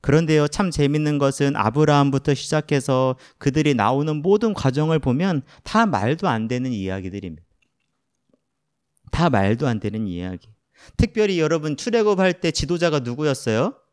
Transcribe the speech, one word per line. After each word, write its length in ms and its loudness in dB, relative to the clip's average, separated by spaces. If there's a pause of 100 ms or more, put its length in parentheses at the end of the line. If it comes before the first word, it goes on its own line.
그런데요, 480 2
참 220 -2
재밌는 480 0
것은 380 0
아브라함부터 760 2
시작해서 840 0 (200)
그들이 380 0
나오는 480 0
모든 320 2
과정을 440 0
보면 440 0 (200)
다 220 0
말도 420 -2
안 220 -2
되는 240 -4
이야기들입니다. 720 -6 (1700)
다 160 2
말도 400 2
안 100 -2
되는 280 -6
이야기. 420 -8 (480)
특별히 420 0
여러분, 380 0
출애굽할 640 0
때 100 0
지도자가 500 0
누구였어요? 760 -2 (180)